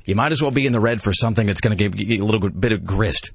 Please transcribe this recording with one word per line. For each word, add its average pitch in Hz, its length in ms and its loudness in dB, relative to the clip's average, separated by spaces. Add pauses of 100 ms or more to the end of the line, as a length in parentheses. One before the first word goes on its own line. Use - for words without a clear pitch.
you 95 100 -2
might 127 180 2
as 151 100 0
well 143 80 0
be 135 160 2
in 127 60 0
the 120 80 2
red 117 200 0
for 101 140 0
something 113 320 2
that's 101 160 0
gonna 110 120 0
give 98 240 -2
you 104 240 0
a 101 40 0
little 104 240 0
bit 95 220 0
of 90 120 -2
grist, 95 500 -2